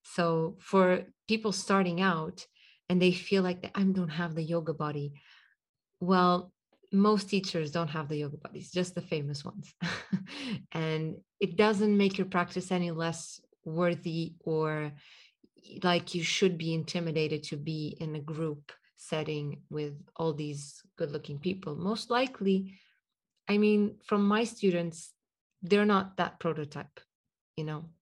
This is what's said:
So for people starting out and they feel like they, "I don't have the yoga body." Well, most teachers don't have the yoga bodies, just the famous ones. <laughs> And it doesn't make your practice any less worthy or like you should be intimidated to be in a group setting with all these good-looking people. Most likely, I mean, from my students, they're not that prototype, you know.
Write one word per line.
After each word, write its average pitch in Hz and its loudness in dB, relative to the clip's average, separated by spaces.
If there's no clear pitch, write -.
So 165 0
for 180 4
people 220 0
starting 185 2
out 170 0
and 180 4
they 180 8
feel 190 0
like 180 -2
they, - -10
"I 202 2
don't 190 2
have 165 -4
the 165 -2
yoga 160 -2
body." 147 -4
Well, 180 4
most 202 6
teachers 180 0
don't 165 -2
have 147 -4
the 151 -2
yoga 147 -4
bodies, - -14
just 180 -2
the 175 -4
famous 147 -4
ones. - -14
<laughs> 175 -2
And 160 -4
it 175 -2
doesn't 208 4
make 196 4
your 190 0
practice 180 -2
any 175 0
less 165 -6
worthy 165 -2
or 156 -2
like 175 2
you 170 0
should 180 2
be 165 -2
intimidated 156 -2
to 156 -8
be 156 -6
in 156 -6
a 156 -6
group 151 -6
setting 151 -6
with 147 -6
all 165 -2
these 143 -8
good-looking 151 -6
people. 180 -4
Most 190 -4
likely, 208 0
I 202 2
mean, 208 4
from 202 2
my 214 2
students, 175 -2
they're 202 4
not 190 2
that - -2
prototype, 147 -6
you 156 -4
know. 156 -10